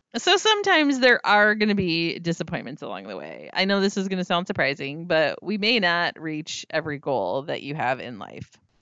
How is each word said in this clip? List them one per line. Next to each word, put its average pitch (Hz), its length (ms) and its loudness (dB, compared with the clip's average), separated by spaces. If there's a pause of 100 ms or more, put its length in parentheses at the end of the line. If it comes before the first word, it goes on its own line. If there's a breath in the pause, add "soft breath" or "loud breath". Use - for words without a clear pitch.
(160)
So 359 200 4
sometimes 370 600 4
there 247 260 4
are 208 300 6
gonna 214 220 2
be 165 420 0
disappointments 160 640 -6
along 98 220 -10
the 101 120 -10
way. 76 360 -12
I 185 120 0
know 196 160 2
this 196 160 2
is 190 120 -2
gonna 185 160 -2
sound 180 240 -2
surprising, 143 580 -2
but 156 360 2
we 214 140 -4
may 220 220 2
not 175 420 0
reach 156 500 -8
every 156 280 -4
goal 127 440 -2
that 139 200 -6
you 139 140 -8
have 127 240 -2
in 107 180 -10
life. - 320 -16 (320)